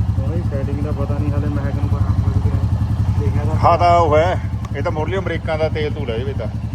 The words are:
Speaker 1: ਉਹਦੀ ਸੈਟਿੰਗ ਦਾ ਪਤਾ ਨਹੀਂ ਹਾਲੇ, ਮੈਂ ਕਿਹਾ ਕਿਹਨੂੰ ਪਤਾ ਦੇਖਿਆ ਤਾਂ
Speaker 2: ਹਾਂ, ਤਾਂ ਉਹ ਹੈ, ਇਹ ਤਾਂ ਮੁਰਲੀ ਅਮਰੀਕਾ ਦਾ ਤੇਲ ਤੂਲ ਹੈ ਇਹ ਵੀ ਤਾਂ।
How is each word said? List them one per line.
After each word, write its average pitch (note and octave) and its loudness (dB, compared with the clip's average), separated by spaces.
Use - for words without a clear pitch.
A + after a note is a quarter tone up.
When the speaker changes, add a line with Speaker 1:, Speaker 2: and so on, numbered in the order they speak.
Speaker 1:
ਉਹਦੀ F#3 0
ਸੈਟਿੰਗ C#3+ -2
ਦਾ D3 -2
ਪਤਾ C#3+ -2
ਨਹੀਂ - 0
ਹਾਲੇ, - 0
ਮੈਂ - -2
ਕਿਹਾ - 0
ਕਿਹਨੂੰ - -2
ਪਤਾ - 2
ਦੇਖਿਆ - 0
ਤਾਂ - 0
Speaker 2:
ਹਾਂ, E3 4
ਤਾਂ F3 4
ਉਹ D3+ 4
ਹੈ, E3 2
ਇਹ C#3+ -4
ਤਾਂ E3+ -2
ਮੁਰਲੀ D#3 -2
ਅਮਰੀਕਾ E3 -4
ਦਾ D#3 0
ਤੇਲ D#3 -2
ਤੂਲ C#3 -4
ਹੈ A2+ -4
ਇਹ A2 -4
ਵੀ G#2 -4
ਤਾਂ। A2+ -4